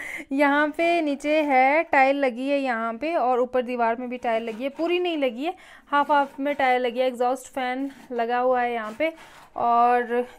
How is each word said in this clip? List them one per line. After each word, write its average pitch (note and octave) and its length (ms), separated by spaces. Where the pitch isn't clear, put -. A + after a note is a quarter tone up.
<laughs> C4+ 40
यहाँ D4 320
पे E4+ 320
नीचे D4 420
है, C#4 400
टाइल C#4 340
लगी C4 320
है C#4+ 100
यहाँ A#3 360
पे D4 200
और B3+ 260
ऊपर B3+ 220
दीवार A#3 340
में B3 120
भी B3 100
टाइल A#3 240
लगी A3+ 220
है, C#4 60
पूरी E4+ 300
नहीं E4+ 180
लगी B3+ 260
है, F4+ 100
हाफ C#4+ 260
हाफ C#4 280
में C#4+ 140
टाइल B3+ 280
लगी B3 180
है। B3+ 60
एग्जॉस्ट B3 400
फैन C4 440
लगा A#3 260
हुआ B3+ 220
है A#3+ 120
यहाँ A3 260
पे D#4+ 160
और A#3+ 680